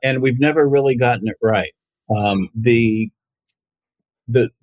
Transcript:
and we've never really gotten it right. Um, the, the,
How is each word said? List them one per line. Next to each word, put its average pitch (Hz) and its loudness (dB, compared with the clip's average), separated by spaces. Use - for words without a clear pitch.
and 131 -2
we've 127 0
never 151 2
really 135 2
gotten 120 0
it 104 -8
right. 107 0
Um, 101 -2
the, 113 0
the, 120 0